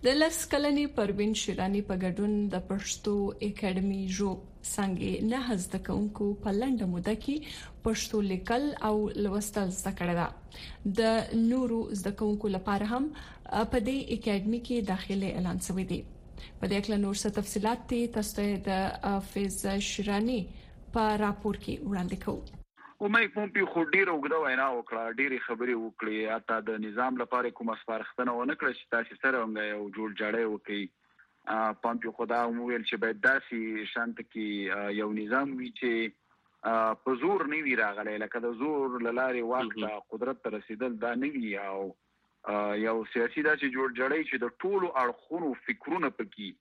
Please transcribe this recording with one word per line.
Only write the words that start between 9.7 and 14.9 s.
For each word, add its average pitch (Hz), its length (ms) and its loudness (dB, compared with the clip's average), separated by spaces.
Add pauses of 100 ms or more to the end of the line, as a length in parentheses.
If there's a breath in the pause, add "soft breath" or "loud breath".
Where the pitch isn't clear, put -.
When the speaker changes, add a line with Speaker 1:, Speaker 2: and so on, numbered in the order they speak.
Speaker 1:
کړې 175 220 2
ده. 165 80 2 (580 loud breath)
د 220 500 4 (160)
نورو 240 280 2 (200)
زده 196 120 -2
کوونکو 208 360 0
لپاره 196 360 0
هم، 247 200 0 (400 loud breath)
ا، 220 200 2
په 247 140 2
دې 254 200 2 (160)
اکیډمي 214 520 0
کې 240 100 0 (160)